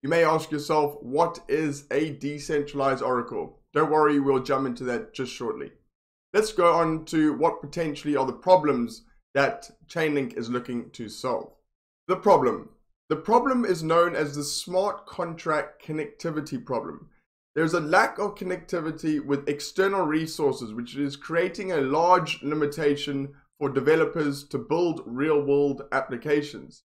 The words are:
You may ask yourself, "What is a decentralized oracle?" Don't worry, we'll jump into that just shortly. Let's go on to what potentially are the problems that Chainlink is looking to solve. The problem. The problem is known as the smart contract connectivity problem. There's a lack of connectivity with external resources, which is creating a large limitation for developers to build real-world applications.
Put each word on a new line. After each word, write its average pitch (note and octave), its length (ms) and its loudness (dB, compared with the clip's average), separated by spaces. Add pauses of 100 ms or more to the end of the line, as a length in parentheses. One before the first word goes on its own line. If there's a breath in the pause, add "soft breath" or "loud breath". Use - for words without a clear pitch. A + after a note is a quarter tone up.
You C3+ 80 -4
may E3+ 120 6
ask D#3+ 280 2
yourself, D3 500 0
"What D3+ 480 -2
is C#3+ 420 -2
a D3+ 200 0
decentralized C#3 920 -4
oracle?" A#2+ 600 -4 (100)
Don't D3+ 180 2
worry, D3+ 300 4
we'll C3+ 220 2
jump C3+ 240 0
into B2 180 -6
that A#2 300 -4
just B2+ 180 -6
shortly. F#2+ 400 -8 (640)
Let's G#3+ 180 4
go E3+ 220 6
on D#3+ 320 0
to D#3 260 2
what D#3 300 0
potentially D3 520 -4
are C3 120 2
the B2 80 -4
problems C#3 720 2 (260 soft breath)
that - 380 0 (160)
Chainlink D3 500 -2
is A#2 140 -6
looking B2 400 -6
to A2+ 180 -12
solve. - 460 -6 (540)
The F#3 80 2
problem. C3 560 4 (360)
The D#3 60 0
problem A#3+ 500 2
is F3 200 -2
known E3+ 320 2
as C#3+ 180 -2
the D3 80 -6
smart F#3 640 -4
contract D#3+ 720 -6
connectivity D3+ 840 -6
problem. E2+ 460 -8 (460)
There's D#3+ 180 2
a F3+ 60 2
lack E3 400 2
of G3+ 160 -4
connectivity D#3+ 880 -4
with C#3 240 -2
external F#3 560 0
resources, D3+ 680 -2
which A#2+ 220 -10
is C#3 180 -2
creating F#3 560 -4
a D#3+ 100 0
large D#3+ 600 4
limitation C#3+ 920 -2 (280 loud breath)
for C#3+ 80 -2
developers D3 800 2
to C#3+ 100 -6
build E3 480 -2
real-world C#3+ 760 2 (100)
applications. C3+ 920 -4